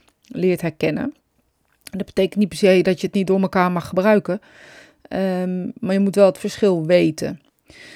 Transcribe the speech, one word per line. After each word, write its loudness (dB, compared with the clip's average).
leert -2
herkennen. -4
En -10
dat -8
betekent -2
niet 0
per -14
se 4
dat -2
je -2
het -8
niet 0
door 2
elkaar 0
mag -6
gebruiken, 0
ehm, -4
maar -4
je 2
moet 0
wel 8
het 4
verschil 0
weten. 0